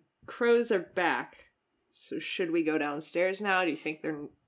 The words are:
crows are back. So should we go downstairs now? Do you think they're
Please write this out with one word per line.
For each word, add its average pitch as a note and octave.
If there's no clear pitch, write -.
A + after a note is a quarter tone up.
crows A#3
are F#3+
back. D#3+
So -
should E3
we E3
go D#3
downstairs D#3+
now? F#3+
Do F3
you C#3+
think D#3
they're D3